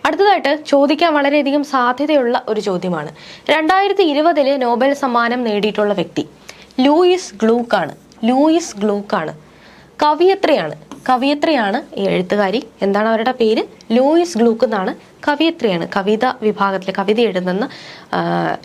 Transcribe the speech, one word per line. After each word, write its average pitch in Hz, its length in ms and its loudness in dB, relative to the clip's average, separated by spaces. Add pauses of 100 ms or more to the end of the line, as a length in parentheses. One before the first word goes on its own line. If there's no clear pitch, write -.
അടുത്തതായിട്ട് 320 640 2
ചോദിക്കാൻ 294 460 4
വളരെയധികം 285 500 0
സാധ്യതയുള്ള 254 840 0
ഒരു 214 140 -2
ചോദ്യമാണ്. 180 500 -4 (380)
രണ്ടായിരത്തി 381 540 2
ഇരുപതില് 294 580 2
നോബൽ 247 320 2
സമ്മാനം 247 500 0
നേടിയിട്ടുള്ള 208 500 0
വ്യക്തി 175 320 -4 (540)
ലൂയിസ് 359 560 2
ഗ്ലൂക്ക് 226 400 0
ആണ്. 165 200 -4 (300)
ലൂയിസ് 302 520 2
ഗ്ലൂക്ക് 208 380 -4
ആണ്. 156 180 -6 (720)
കവിയത്രിയാണ്, 302 720 2 (340)
കവിയത്രിയാണ് 277 720 0 (140)
ഈ 196 120 -2
എഴുത്തുകാരി. 185 600 -2 (140)
എന്താണ് 202 280 0
അവരുടെ 226 220 0
പേര്? 226 320 0 (280)
ലൂയിസ് 294 460 2
ഗ്ലൂക്ക് 226 280 2
എന്നാണ് 208 300 -4 (320)
കവിയത്രിയാണ്. 285 600 0 (100)
കവിത 214 280 0 (160)
വിഭാഗത്തിലെ 196 580 -2
കവിത 208 200 0
എഴുതുന്ന, 185 500 -2 (440)
ആ, 180 60 -2 (460)